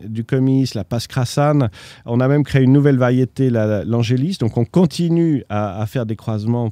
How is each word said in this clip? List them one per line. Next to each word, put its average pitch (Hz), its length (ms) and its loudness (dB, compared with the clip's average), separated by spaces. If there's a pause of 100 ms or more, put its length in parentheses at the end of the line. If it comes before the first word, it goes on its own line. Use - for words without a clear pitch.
du 113 200 -8
comice, 131 480 0
la 101 100 -6
passe - 240 -6
crassane. 143 600 0 (360)
On 120 140 -2
a 131 80 2
même 143 160 2
créé 135 200 0
une 131 100 6
nouvelle 143 240 4
variété, 127 560 0
la, 107 320 0
l'angéliste. 123 560 -2
Donc, 113 160 -2
on 117 80 2
continue 170 840 0
à, 104 320 -4
à 107 60 -4
faire 117 220 -4
des 110 80 -6
croisements 113 560 -4